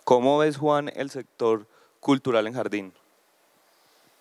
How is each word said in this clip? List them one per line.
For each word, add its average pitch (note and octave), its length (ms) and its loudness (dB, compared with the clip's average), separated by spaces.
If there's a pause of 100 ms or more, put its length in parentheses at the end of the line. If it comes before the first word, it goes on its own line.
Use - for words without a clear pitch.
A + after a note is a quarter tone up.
¿Cómo B2+ 320 4
ves, D3+ 180 2
Juan, D3 400 -2
el C#3 140 -8
sector A2+ 580 -2 (320)
cultural B2 480 0
en A#2 60 -8
Jardín? G#2 400 -6 (1300)